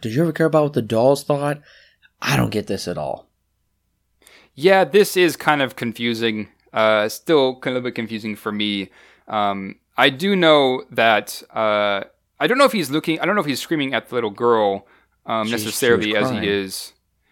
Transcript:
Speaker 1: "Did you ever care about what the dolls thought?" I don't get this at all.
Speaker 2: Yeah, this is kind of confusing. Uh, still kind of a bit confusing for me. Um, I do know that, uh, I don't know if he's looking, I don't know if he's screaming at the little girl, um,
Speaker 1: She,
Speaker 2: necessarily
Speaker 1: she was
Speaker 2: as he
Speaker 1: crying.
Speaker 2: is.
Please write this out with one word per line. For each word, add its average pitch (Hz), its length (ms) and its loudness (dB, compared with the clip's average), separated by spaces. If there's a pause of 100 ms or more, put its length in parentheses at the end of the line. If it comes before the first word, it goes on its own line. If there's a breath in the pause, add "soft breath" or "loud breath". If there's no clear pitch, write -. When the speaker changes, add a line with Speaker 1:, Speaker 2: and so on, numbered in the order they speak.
Speaker 1:
"Did 110 120 -6
you 147 100 0
ever 160 100 -2
care 160 140 0
about 151 160 2
what 147 100 -2
the 127 80 0
dolls 117 420 2
thought?" 143 380 -4 (600 soft breath)
I - 140 -2
don't 120 160 0
get 104 160 -4
this 98 200 -6
at 87 100 -6
all. - 320 -8 (1200 soft breath)
Speaker 2:
Yeah, 190 300 4
this 190 320 2
is 175 200 2
kind 147 260 0
of 127 140 -2
confusing. 113 720 -4 (240)
Uh, 110 360 2
still 131 500 0
kind 131 160 -4
of 127 80 -4
a 123 60 -6
bit 117 60 -12
confusing 110 400 -8
for 107 160 -8
me. 104 380 -4 (380 soft breath)
Um, 101 480 -4 (220)
I 131 120 4
do 175 260 -2
know 143 560 4
that, 113 500 2 (120)
uh, 104 500 0 (360)
I 147 80 0
don't 240 100 0
know 285 80 6
if - 60 2
he's 170 180 -4
looking, 156 300 -2
I 143 60 -4
don't 190 100 0
know 208 60 0
if 147 60 -4
he's 127 140 -4
screaming 139 320 -4
at 113 160 -4
the 127 60 -8
little 117 140 -2
girl, 104 580 0 (380 soft breath)
um, 113 220 -4
Speaker 1:
She, 110 40 -6
Speaker 2:
necessarily 113 540 2
Speaker 1:
she 107 80 -2
was 104 100 2
Speaker 2:
as 131 60 0
he 123 80 -4
Speaker 1:
crying. 101 120 -4
Speaker 2:
is. 98 440 -6 (380)